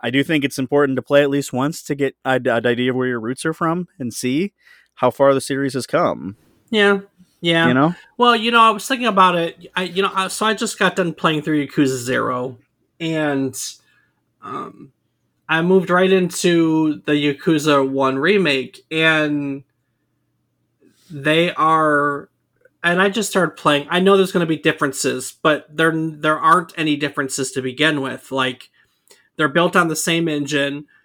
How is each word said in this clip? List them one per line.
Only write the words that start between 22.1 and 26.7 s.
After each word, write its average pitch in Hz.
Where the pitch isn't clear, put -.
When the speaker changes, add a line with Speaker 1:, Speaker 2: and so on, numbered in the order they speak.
Speaker 2:
and 175
I 202
just 202
started 175
playing. 143
I 180
know 196
there's 185
gonna 175
be 160
differences, 135
but 151
there, 160
there 160
aren't 170